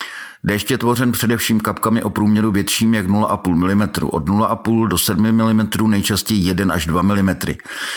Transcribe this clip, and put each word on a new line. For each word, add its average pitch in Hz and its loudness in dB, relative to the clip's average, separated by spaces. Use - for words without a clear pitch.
Déšť 101 -2
je 123 2
tvořen 120 2
především 113 0
kapkami 110 0
o 107 -2
průměru 107 2
větším 101 0
jak 107 0
nula 104 2
a 101 -2
půl 90 -2
milimetru, 92 0
od 76 -2
nula 104 2
a 113 -2
půl 113 0
do 92 0
sedmi 107 0
milimetrů, 110 2
nejčastěji 104 0
jeden 90 0
až 80 -2
dva 82 0
milimetry. 92 0